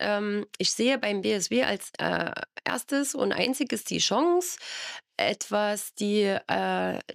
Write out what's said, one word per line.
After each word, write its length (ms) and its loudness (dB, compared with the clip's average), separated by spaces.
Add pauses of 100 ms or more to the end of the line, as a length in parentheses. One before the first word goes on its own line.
ähm, 440 0 (140)
ich 140 2
sehe 260 4
beim 240 0
B 100 2
S 180 0
W 120 4
als, 360 -2
äh, 340 0 (320)
erstes 500 0
und 180 2
einziges 520 0
die 140 -2
Chance, 600 2 (640)
etwas 720 -2
die, 280 2
äh, 760 0 (160)